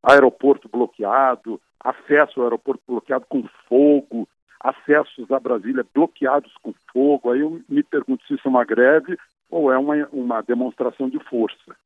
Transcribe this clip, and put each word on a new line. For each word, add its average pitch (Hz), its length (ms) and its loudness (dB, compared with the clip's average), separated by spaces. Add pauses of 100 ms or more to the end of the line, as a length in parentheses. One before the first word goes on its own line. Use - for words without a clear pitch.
aeroporto 131 680 4
bloqueado, 120 920 -4 (220)
acesso 139 560 -2
ao 123 60 0
aeroporto 117 420 -6
bloqueado - 400 -6
com 131 160 -6 (240)
fogo, 135 600 2 (320)
acessos 139 720 -4
a 135 80 -2
Brasília 120 440 -4 (120)
bloqueados 147 560 -2 (100)
com 113 100 -12 (220)
fogo. 135 380 0
Aí 131 80 0
eu 160 280 -4
me 147 140 -2
pergunto - 460 -6
se 143 80 -6
isso - 120 -8
é - 20 -2
uma 127 140 2
greve 139 540 2 (320)
ou 151 220 0
é 131 80 2
uma, 147 160 -2 (160)
uma 123 300 -6
demonstração 123 680 -4
de 139 140 -8
força - 520 -6 (100)